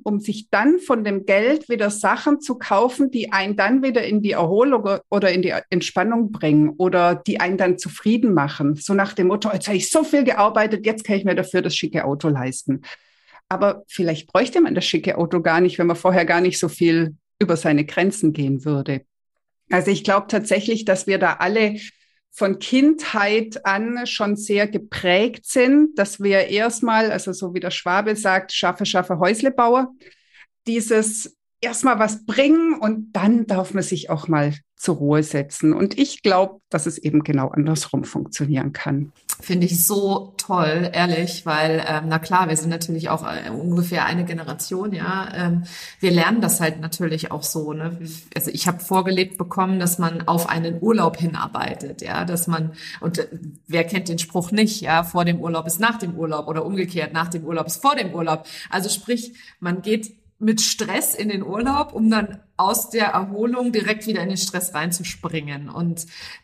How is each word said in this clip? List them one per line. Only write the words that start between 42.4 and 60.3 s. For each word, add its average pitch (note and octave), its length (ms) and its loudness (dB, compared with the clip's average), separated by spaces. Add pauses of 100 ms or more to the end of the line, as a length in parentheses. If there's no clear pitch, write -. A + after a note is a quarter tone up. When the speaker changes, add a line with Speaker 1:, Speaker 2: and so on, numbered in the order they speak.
Speaker 2:
wir D#3 80 0
sind D#3+ 120 -2
natürlich E3 400 -4
auch, D#3+ 140 -2
äh, - 280 -8
ungefähr F3 540 0
eine F3 200 0
Generation, E3+ 640 -6
ja. F#3 440 -4
Ähm, F3 280 0 (360)
wir F#3+ 100 2
lernen F3 320 4
das F3 200 0
halt D#3+ 180 0
natürlich D#3+ 520 -4
auch D3 120 -8
so, D3+ 300 -6
ne? E3 260 -8 (360)
Also - 160 -6
ich - 160 -4
hab F3 140 -2
vorgelebt F#3 560 0
bekommen, F#3+ 420 -2
dass F3 200 0
man E3 280 -2
auf E3+ 220 0
einen E3 320 -2
Urlaub F#3 360 2
hinarbeitet, - 840 -6
ja, - 240 -4
dass E3+ 220 -4
man, D#3+ 240 -2 (300)
und, E3+ 180 -2
äh, D#3 80 -4 (400)
wer E3 160 0
kennt F3+ 260 -4
den E3 80 -4
Spruch - 340 -4
nicht, G#3+ 300 2
ja, E3 220 2
vor F3 220 -2
dem E3+ 140 2
Urlaub D#3+ 280 -4
ist - 120 -4
nach A3+ 200 0
dem E3+ 160 -6
Urlaub D#3 320 -4
oder D#3+ 180 -4
umgekehrt, E3+ 480 -4
nach E3 140 -2
dem E3+ 160 -8
Urlaub D#3+ 240 -4
ist - 140 -8
vor C#4 140 2
dem F#3+ 200 -4
Urlaub. D#3+ 320 -4 (240)
Also G3 180 -2
sprich, - 440 -4 (260)
man F3+ 240 -4
geht G#3+ 280 -2 (300)